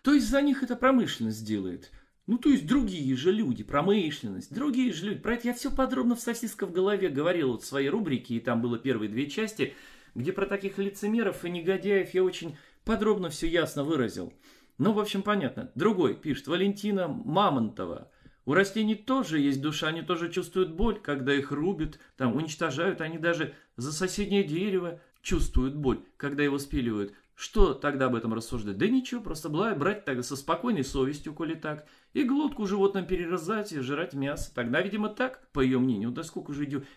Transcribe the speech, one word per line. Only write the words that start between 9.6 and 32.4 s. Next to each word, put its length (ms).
где 180
про 140
таких 320
лицемеров 640
и 60
негодяев 640
я 100
очень 320
подробно 460
все 180
ясно 360
выразил. 480
Ну, 140
в 80
общем, 240
понятно. 500
Другой 400
пишет, 340
Валентина 600
Мамонтова. 1040
"У 80
растений 420
тоже 440
есть 220
душа, 260
они 160
тоже 280
чувствуют 400
боль, 280
когда 340
их 180
рубят, 480
там, 200
уничтожают, 640
они 160
даже 380
за 160
соседнее 520
дерево 560
чувствуют 540
боль, 280
когда 260
его 160
спиливают. 540
Что 380
тогда 340
об 80
этом 180
рассуждать? 440
Да 120
ничего, 320
просто 260
бла-, 260
брать 300
тогда 200
со 120
спокойной 480
совестью, 500
коли 200
так, 340
и 100
глотку 420